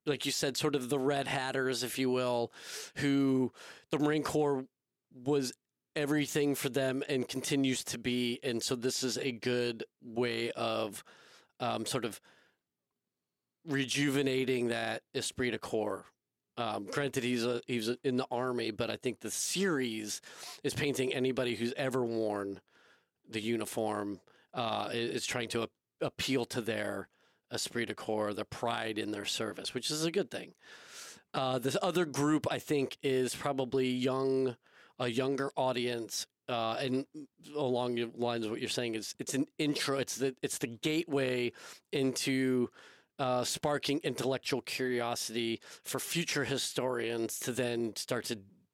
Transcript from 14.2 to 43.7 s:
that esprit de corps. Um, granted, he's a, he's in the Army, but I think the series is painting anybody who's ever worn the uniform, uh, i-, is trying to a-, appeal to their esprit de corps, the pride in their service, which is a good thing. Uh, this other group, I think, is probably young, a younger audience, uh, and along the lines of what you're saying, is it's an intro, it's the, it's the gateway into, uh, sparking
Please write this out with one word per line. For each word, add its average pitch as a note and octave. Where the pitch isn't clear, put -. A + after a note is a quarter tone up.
that A2+
esprit B2
de G#2+
corps. G#2
Um, G#2+
granted, C3+
he's A#2+
a, A#2+
he's A#2
in B2+
the C3
Army, A#2+
but A2
I G#2+
think B2
the A2
series B2+
is C3+
painting C3
anybody B2+
who's A#2
ever C3
worn G#2
the A2
uniform, G#2+
uh, G#2+
i-, -
is A#2
trying A#2
to A#2
a-, -
appeal C3
to -
their G#2
esprit A#2
de G#2+
corps, G#2+
the G#2+
pride A2+
in G#2
their G#2
service, G#2
which B2+
is D#3
a E3+
good D3
thing. -
Uh, C3
this B2+
other F3+
group, C#3+
I C3+
think, C#3+
is B2+
probably C3
young, C3
a B2+
younger C3+
audience, A#2+
uh, A2+
and C3+
along B2
the A#2
lines A#2
of G#2+
what -
you're A#2
saying, A#2
is G#2+
it's C#3
an C#3
intro, C#3+
it's -
the, C3
it's -
the C#3+
gateway C3
into, C3
uh, B2+
sparking D3